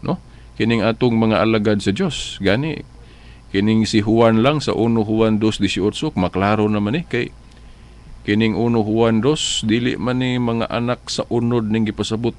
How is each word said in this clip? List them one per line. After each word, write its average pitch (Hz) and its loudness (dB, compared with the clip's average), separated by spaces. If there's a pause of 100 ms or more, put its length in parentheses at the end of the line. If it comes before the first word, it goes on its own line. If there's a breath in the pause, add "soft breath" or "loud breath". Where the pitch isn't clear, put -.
no? 175 -4 (400 soft breath)
Kining 113 0
atong 117 0
mga 110 2
alagad 107 2
sa 101 0
Dios. - -4
Gani 113 0 (720 loud breath)
kining 107 2
si 107 2
Juan 113 4
lang 139 2
sa 107 -2
uno 113 0
Juan 110 2
dos 110 0
dieciocho, 104 -2
maklaro 101 0
naman 107 0
eh 165 -8
kay 120 -4 (1000 soft breath)
kining 107 2
uno 117 0
Juan 110 2
dos, 151 -2
dili 120 0
man 127 -2
ni 123 -2
mga 117 -2
anak 120 -4
sa - -6
unod 117 0
ning 110 0
gipasabot 110 -4